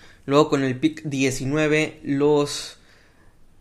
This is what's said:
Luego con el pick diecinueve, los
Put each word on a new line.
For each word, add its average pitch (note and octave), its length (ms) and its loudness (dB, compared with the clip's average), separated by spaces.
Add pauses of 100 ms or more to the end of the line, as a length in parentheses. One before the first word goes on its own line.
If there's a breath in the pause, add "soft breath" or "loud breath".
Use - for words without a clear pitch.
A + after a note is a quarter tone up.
(240 loud breath)
Luego D3 240 4
con C#3+ 160 0
el B2+ 160 -2
pick D#3 220 -2
diecinueve, C#3+ 1000 -2
los C#3+ 760 0 (840 soft breath)